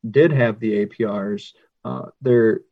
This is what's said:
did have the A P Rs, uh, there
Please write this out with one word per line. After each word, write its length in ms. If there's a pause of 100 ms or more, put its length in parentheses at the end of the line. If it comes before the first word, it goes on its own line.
(100)
did 220
have 280
the 220
A 40
P 180
Rs, 500 (300)
uh, 260 (100)
there 400 (120)